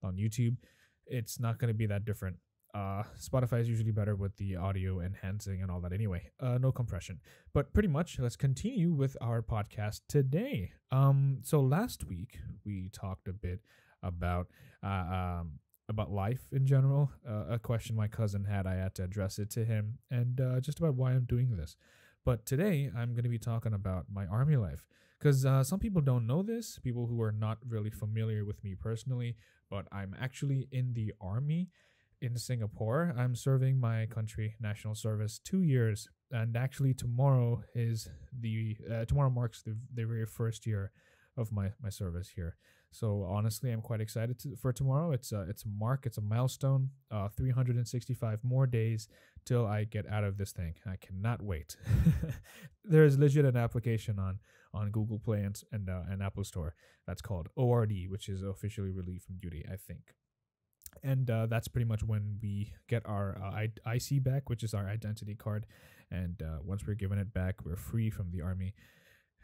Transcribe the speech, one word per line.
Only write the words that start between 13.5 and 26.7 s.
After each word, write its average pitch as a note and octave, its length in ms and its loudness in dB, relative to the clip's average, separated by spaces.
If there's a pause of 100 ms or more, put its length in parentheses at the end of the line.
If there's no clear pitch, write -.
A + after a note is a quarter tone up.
about, F2+ 460 0 (340)
uh, - 40 -4 (540)
um, E2 200 -8 (280)
about G#2+ 240 -2
life G2+ 400 -2
in C3+ 120 2
general. C#3 460 4 (180)
Uh, G#2+ 220 -4
a A#2+ 80 -2
question A2+ 380 -2
my G#2+ 100 2
cousin G2+ 380 -2
had, G2+ 200 0
I F#2 120 0
had F#2 180 -2
to F#2 80 -4
address F#2+ 380 -2
it G2+ 100 -4
to A2+ 140 0
him, A2 340 0 (100)
and, B2 320 0
uh, B2+ 200 2
just C#3+ 180 -4
about D#3+ 160 2
why B2+ 160 2
I'm B2+ 140 4
doing A#2+ 320 2
this. D#2 200 -8 (480)
But B2 220 2
today, C#3+ 500 2
I'm A#2+ 160 -2
gonna A#2+ 160 0
be A#2 120 0
talking A2+ 320 -2
about G2 360 -2
my G2+ 180 -4
army C3 300 4
life. E2 300 0 (320)
'Cause, C3+ 260 6
uh, C3+ 200 6
some G3 160 0
people F#3+ 200 2
don't B2 280 4
know E3 160 2
this, A3+ 340 -6